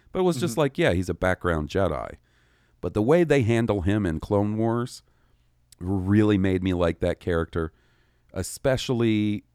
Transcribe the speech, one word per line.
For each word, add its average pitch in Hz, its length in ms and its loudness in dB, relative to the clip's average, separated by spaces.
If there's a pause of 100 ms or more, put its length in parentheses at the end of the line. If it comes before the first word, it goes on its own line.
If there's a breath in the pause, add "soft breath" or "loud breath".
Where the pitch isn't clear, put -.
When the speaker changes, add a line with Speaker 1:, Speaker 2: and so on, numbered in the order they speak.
(120 soft breath)
Speaker 1:
But - 80 -4
it 185 40 2
was 175 140 2
just 117 160 -2
Speaker 2:
Mm-hmm. - 80 -2
Speaker 1:
like, 143 160 0
yeah, 160 160 2
he's 90 160 -2
a 90 40 -2
background 85 560 -2
Jedi. 76 460 -2 (640)
But 87 120 -6
the 104 80 0
way 156 220 4
they 143 200 2
handle 110 400 0
him 101 220 0
in 80 140 -2
Clone 104 380 -2
Wars 113 440 -4 (800)
really 101 580 2
made 92 240 0
me 92 120 0
like 87 260 0
that 87 220 -2
character, 82 500 -4 (600)
especially 110 1200 -2